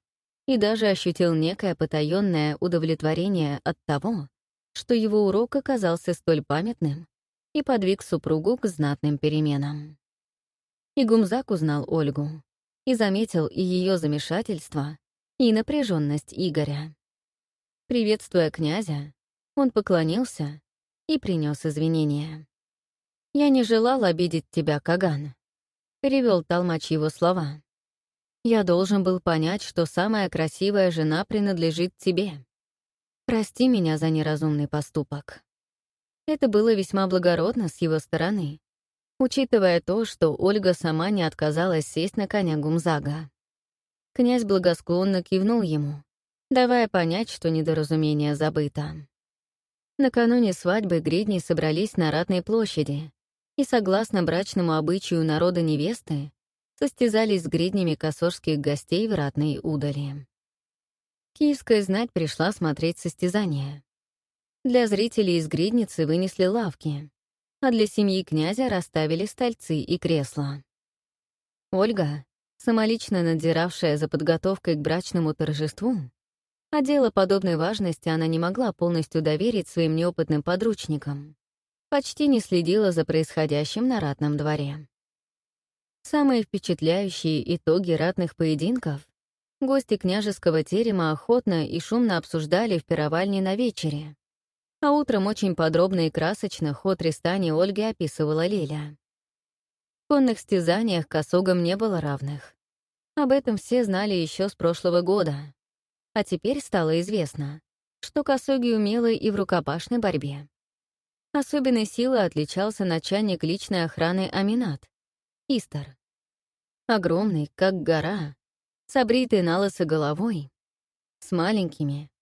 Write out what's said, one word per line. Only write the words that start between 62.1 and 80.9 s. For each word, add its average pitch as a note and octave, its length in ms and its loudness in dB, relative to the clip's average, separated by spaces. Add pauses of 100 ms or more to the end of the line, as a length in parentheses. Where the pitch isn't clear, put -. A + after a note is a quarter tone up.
пришла E3 400 0
смотреть E3 460 -2
состязание. E3 840 -4 (800)
Для B3 220 4
зрителей G3+ 500 2
из D#3 100 -2
гридницы F#3 580 0
вынесли F3+ 400 0
лавки, D#3 640 -2 (520)
а C4+ 80 2
для A3+ 160 4
семьи G3 380 0
князя F#3+ 460 0
расставили E3 560 -2
стольцы A3+ 520 -4
и - 220 -4
кресла. C#3+ 640 -4 (1080)
Ольга, F#3 540 0 (320)
самолично A3 640 0
надзиравшая E3 760 0
за D3+ 120 -2
подготовкой E3 640 0
к D3+ 40 -4
брачному D#3 560 -2
торжеству, D#3 600 -2 (760)
а D4+ 100 0
дело C4+ 300 2
подобной F#3+ 460 2
важности F3+ 520 -2
она D#3+ 180 0
не D#3+ 120 0
могла G3 340 -2
полностью E3 480 -2
доверить E3+ 460 0
своим D#3+ 280 0
неопытным E3 460 0
подручникам, D3+ 920 -4 (540)